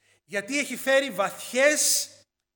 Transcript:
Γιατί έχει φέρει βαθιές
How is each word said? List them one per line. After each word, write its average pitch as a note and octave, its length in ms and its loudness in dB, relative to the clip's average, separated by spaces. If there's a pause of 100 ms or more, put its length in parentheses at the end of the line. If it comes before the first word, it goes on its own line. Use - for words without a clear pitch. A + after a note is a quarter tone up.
(240)
Γιατί G3+ 360 -6
έχει C4 160 -4
φέρει C4+ 360 2
βαθιές A#3 1000 0 (460)